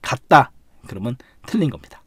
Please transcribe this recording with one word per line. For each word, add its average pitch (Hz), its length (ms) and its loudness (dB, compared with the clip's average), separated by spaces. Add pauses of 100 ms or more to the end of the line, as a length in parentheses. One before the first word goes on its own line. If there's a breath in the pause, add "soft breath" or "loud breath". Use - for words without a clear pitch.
같다, - 500 2 (360)
그러면 120 300 -8 (280 soft breath)
틀린 175 240 -2
겁니다. - 380 -14